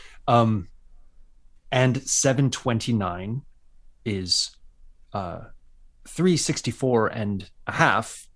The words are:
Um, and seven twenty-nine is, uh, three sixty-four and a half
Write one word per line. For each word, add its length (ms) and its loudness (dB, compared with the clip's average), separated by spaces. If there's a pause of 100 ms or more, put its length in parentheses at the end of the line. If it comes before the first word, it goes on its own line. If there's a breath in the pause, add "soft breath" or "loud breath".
(280 loud breath)
Um, 420 4 (1040)
and 340 4
seven 440 2
twenty-nine 880 -2 (640)
is, 500 -4 (560)
uh, 300 -8 (680)
three 300 2
sixty-four 680 0
and 420 -6 (180)
a 60 -6
half 640 0